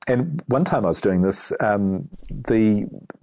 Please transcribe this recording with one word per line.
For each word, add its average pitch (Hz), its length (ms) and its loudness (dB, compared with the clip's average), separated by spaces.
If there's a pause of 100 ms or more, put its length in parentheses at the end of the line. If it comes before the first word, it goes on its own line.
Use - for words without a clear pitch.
and 147 380 0
one 135 180 2
time 127 200 0
I 87 40 2
was - 100 -2
doing 90 220 2
this, 95 400 0
um, 101 480 0 (200)
the, 110 560 2 (380)